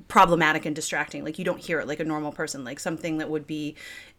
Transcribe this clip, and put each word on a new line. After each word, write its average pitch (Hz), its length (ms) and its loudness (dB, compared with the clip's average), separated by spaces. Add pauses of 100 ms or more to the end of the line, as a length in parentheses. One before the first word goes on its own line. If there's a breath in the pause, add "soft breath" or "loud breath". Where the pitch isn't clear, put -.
problematic 170 580 6
and 151 100 -2
distracting. 151 480 -4
Like, 156 140 -8
you 185 60 -6
don't 175 160 0
hear 160 200 -2
it 107 80 -4
like 151 120 -4
a 165 40 -2
normal 151 280 -2
person. 147 320 -6
Like, 127 160 -10
something 160 380 -4
that 156 120 -4
would 151 160 -4
be 151 300 -6 (420 loud breath)